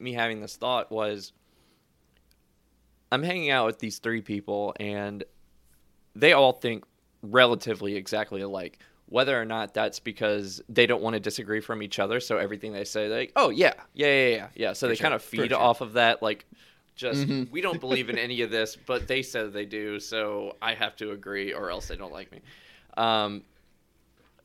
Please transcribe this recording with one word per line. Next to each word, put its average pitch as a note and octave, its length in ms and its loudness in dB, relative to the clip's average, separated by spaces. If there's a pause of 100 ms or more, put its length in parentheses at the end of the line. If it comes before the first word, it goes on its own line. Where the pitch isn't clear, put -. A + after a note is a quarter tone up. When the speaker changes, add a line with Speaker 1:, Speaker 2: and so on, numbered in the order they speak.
Speaker 1:
me B2 120 -8
having A2+ 280 -2
this G#2 160 -12
thought A#2+ 340 -2
was, G#2 400 -4 (1800)
I'm C3+ 100 0
hanging E3+ 280 -2
out B2+ 160 4
with A2+ 120 -2
these G#2+ 220 -8
three A2+ 200 -2
people G2+ 600 -4
and G2+ 420 -8 (960)
they C#3+ 160 8
all C3+ 200 8
think A#2 320 -6 (380)
relatively G#2+ 720 4
exactly G2+ 460 -4
alike. G2 400 -8 (260)
Whether B2+ 340 2
or A2+ 60 -2
not A2+ 260 -4
that's A2 280 -2
because G#2 680 -2
they A#2 180 6
don't A#2 160 2
wanna A2+ 180 -2
disagree G#2+ 400 -4
from A2 220 -6
each G2+ 180 -6
other, G#2 180 0
so A#2 200 -2
everything G#2 340 -4
they G2+ 120 -6
say, G#2+ 240 -2
like, A#2 280 -4
"Oh, C#4+ 140 6
yeah, B2 220 6 (220)
yeah, D3 140 2
yeah, C3+ 280 6
yeah, F#2+ 100 -6 (100)
yeah." G2+ 180 -2
So C3+ 120 -2
Speaker 2:
For - 40 2
Speaker 1:
they A2+ 60 0
Speaker 2:
sure, - 80 -2
Speaker 1:
kinda C#3 160 2
Speaker 2:
for - 160 -16
Speaker 1:
feed A#2+ 140 0
Speaker 2:
sure. C#3+ 100 2
Speaker 1:
off A#2 200 6
of A2 140 -8
that, A#2 280 4
like, G#2+ 220 -2 (500)
just, B2+ 320 -2
Speaker 2:
Mm-hmm. C3 260 -2
Speaker 1:
"We E3 100 -6
don't F3 180 -2
believe C3 300 -2
in A#2+ 80 -4
Speaker 2:
<laughs> A#2+ 80 -2
Speaker 1:
any A#2+ 160 -2
of A2 80 0
this, A2 260 -2
but B2 320 -4
they C3 140 0
said A2 320 -6
they G#2 100 -4
do, G#2 360 -6
so G#2 600 -6
I A2+ 140 -2
have G#2+ 220 -4
to G#2+ 160 -8
agree G2 420 -6
or F2 160 -6
else F#2 180 -8
they E2+ 80 -10
don't F#2 160 -14
like F#2+ 200 -16
me." - 80 -20 (580)
Um, G#2+ 460 0 (1000)